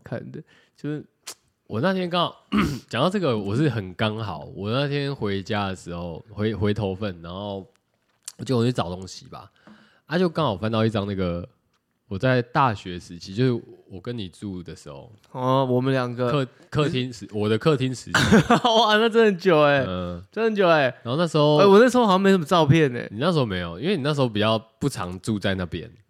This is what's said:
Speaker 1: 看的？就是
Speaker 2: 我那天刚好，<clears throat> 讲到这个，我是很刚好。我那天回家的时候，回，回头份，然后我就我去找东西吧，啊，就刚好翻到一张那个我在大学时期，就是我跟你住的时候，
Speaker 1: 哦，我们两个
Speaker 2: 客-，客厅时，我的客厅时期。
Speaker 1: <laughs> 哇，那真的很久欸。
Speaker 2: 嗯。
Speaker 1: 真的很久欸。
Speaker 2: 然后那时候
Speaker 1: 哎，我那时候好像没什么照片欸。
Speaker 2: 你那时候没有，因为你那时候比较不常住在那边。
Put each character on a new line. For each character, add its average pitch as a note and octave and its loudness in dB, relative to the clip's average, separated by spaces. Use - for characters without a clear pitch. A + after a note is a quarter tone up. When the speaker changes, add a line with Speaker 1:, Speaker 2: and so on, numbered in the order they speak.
Speaker 1:
看 - -10
的？ C#3 -16
就 D3 -10
是 D3+ -8
Speaker 2:
我 A2 -4
那 F#3+ 0
天 F3+ -4
刚 E3+ 0
好， - -12
<clears throat> C#3+ -8
讲 A2+ -2
到 D#3 4
这 G3 -2
个， B2+ 0
我 G2 -4
是 C#3+ 2
很 F#2+ -6
刚 G#2+ -2
好。 F2 -10
我 F#2+ -8
那 C#3 -2
天 C#3 -4
回 G2+ -4
家 G2+ -4
的 F#2+ -8
时 F2 -14
候， E2+ -10
回， G#2 -2
回 G#2 0
头 G#2 -2
份， F#2 -8
然 E2+ -14
后 G2 -10
我 - -12
就 B2+ 0
我 A#2 2
去 B2+ 0
找 F#2 -4
东 F#2 -10
西 - -18
吧， - -18
啊， D#3 -2
就 F#3 2
刚 E3 -2
好 A2 0
翻 G#2+ -4
到 A2 0
一 A2+ 2
张 G#2 -2
那 G2+ -6
个 F2+ -4
我 G2 -8
在 B2+ 0
大 C3 0
学 F2+ -10
时 F2 -16
期， F#2+ -16
就 A#2+ 0
是 B2 -2
我 F2+ -16
跟 A#2+ -10
你 G2 -10
住 F#2 -10
的 D#2+ -16
时 D#2 -18
候， C#2 -18
Speaker 1:
哦， C3 0
我 B2 2
们 C3+ 0
两 B2 -2
个 A#2+ -2
Speaker 2:
客-， C3 0
客 D3 -2
厅 B2+ -4
时， G#2+ -14
我 G#2 -2
的 A2 4
客 D3+ 2
厅 C3 -2
时 - -14
期。 - 2
Speaker 1:
<laughs> D#3+ 2
哇， A3+ 4
那 A3+ 4
真 A3 0
的 A3+ 6
很 G3 2
久 E3 4
欸。 C#3+ 4
Speaker 2:
嗯。 F2+ -6
Speaker 1:
真 G#3+ -6
的 A3+ 0
很 G#3+ -4
久 G3 4
欸。 D3 4
Speaker 2:
然 A#2 -4
后 - 0
那 F3 2
时 D#3 0
候 D3+ 6
Speaker 1:
哎， G3 8
我 G3 8
那 B3+ 8
时 A#3+ 0
候 B3 4
好 G#3 4
像 F#3 4
没 G3 4
什 G3 6
么 E3 -2
照 E3 4
片 D3 4
欸。 A#2 -8
Speaker 2:
你 G2 -10
那 F3 0
时 D#3+ 2
候 B2+ 2
没 F#2 -4
有， E2+ -8
因 B2 -6
为 G3+ 0
你 C3+ -4
那 D3 -2
时 C#3+ -2
候 B2+ 2
比 G#2 -2
较 A2 2
不 C#3+ -2
常 F#2 -6
住 A2 -4
在 G2 -2
那 F#2 -4
边。 D#2+ -10